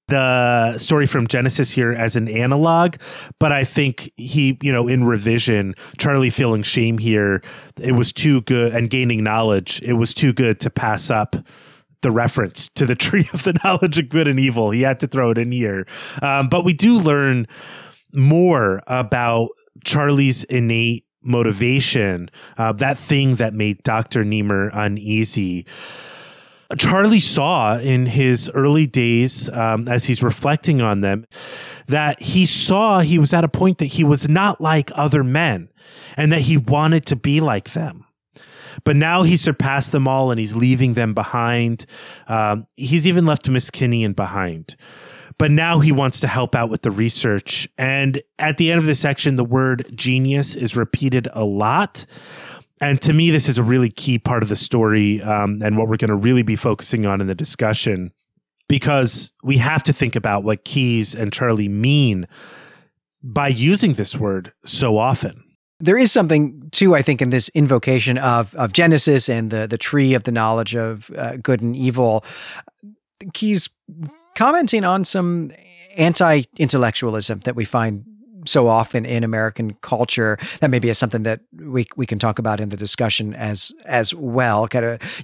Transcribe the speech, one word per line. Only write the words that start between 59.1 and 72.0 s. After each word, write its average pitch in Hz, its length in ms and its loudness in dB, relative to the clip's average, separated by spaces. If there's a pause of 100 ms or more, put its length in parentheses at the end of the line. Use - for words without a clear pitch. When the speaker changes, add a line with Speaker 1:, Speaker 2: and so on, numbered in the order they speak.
Speaker 1:
we 135 140 0
have 143 280 2
to 147 100 0
think 123 200 -2
about 101 300 -2
what 107 220 -4
Keyes 120 480 -2
and 107 180 -6
Charlie 110 380 -2
mean 110 580 0 (920)
by 139 260 -2
using 143 460 2
this - 200 -4
word 95 380 -4 (140)
so 113 320 0
often. 123 440 -2 (380)
Speaker 2:
There 180 160 4
is 254 160 4
something, 156 580 2
too, 185 240 6
I 143 60 6
think, 135 220 0
in 127 80 2
this 127 200 0
invocation 131 680 2
of, 120 360 0
of 113 200 -4
Genesis 156 560 4
and 113 200 -4
the, 110 160 -4
the 110 120 -6
tree 135 340 2
of 120 120 0
the 123 80 -4
knowledge 113 440 -2
of, 113 400 -6
uh, 127 220 -8
good 117 240 0
and 120 120 -2
evil. 123 520 0 (1080)